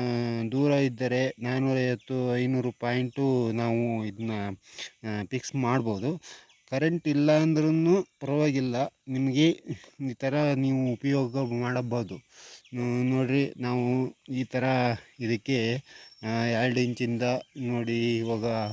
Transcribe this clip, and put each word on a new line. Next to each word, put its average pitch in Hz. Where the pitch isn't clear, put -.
ದೂರ 139
ಇದ್ದರೆ 127
ನಾನ್ನೂರೈವತ್ತು, 127
ಐನೂರು 127
ಪಾಯಿಂಟು 123
ನಾವು 117
ಇದನ್ನ, 107
ಆ, 107
ಫಿಕ್ಸ್ -
ಮಾಡ್ಬೋದು. 123
ಕರೆಂಟ್ 160
ಇಲ್ಲ 147
ಅಂದ್ರೂ 160
ಪರವಾಗಿಲ್ಲ, 135
ನಿಮಗೆ 135
ಈ 120
ಥರ 143
ನೀವು 131
ಉಪಯೋಗ 135
ಮಾಡಬಹುದು. 120
ಹ್ಮ್, 123
ನೋಡ್ರಿ, 131
ನಾವು 123
ಈ 131
ಥರ 127
ಇದಕ್ಕೆ, 120
ಆ, 113
ಎರಡು 120
ಇಂಚಿಂದ 120
ನೋಡಿ 117
ಇವಾಗ, 113